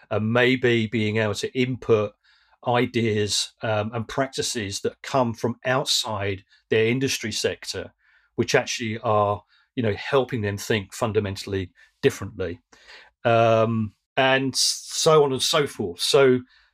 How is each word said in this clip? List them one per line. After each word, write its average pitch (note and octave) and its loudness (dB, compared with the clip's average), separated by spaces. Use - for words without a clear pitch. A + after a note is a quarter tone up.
and A2 -2
maybe B2 2
being G#2+ -2
able G#2+ 0
to - -6
input A#2+ 0
ideas, A#2 0
um, A2 -2
and A#2 -6
practices A2 -4
that - -6
come B2 0
from - -4
outside A2 -2
their A2 4
industry B2+ -2
sector, F#2+ -6
which - 0
actually A#2 -2
are, G#2 0
you B2 -2
know, A2+ 0
helping - 0
them G2+ -2
think G#2 -2
fundamentally G2 -4
differently, F#2+ -2
um, A2+ 4
and C3+ 2
so - 2
on C3+ 0
and B2 -4
so D3+ 0
forth. G2+ -8
So C3+ 6